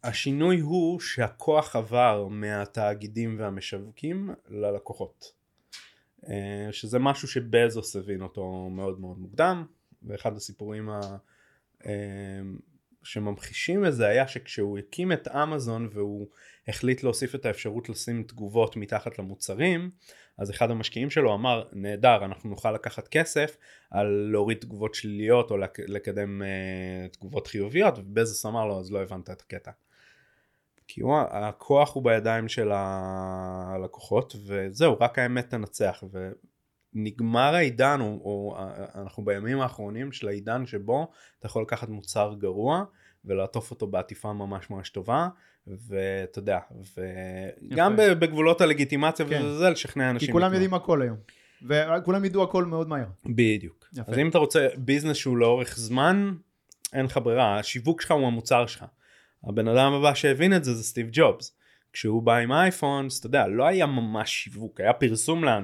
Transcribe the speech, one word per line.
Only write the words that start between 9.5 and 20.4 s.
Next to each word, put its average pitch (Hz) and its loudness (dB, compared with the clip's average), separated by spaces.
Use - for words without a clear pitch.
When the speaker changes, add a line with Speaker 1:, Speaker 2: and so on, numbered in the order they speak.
Speaker 1:
ואחד 104 -8
הסיפורים 107 -12
ה-, 101 -8
אה, - -6
שממחישים 110 -4
את 151 2
זה 117 2
היה 127 4
שכשהוא 101 -6
הקים 180 -4
את - -2
אמזון 127 -4
והוא 104 -6
החליט 127 -2
להוסיף 123 -2
את 135 -6
האפשרות 113 -6
לשים 117 -6
תגובות 110 0
מתחת 107 -6
למוצרים, 151 -2
אז 101 -6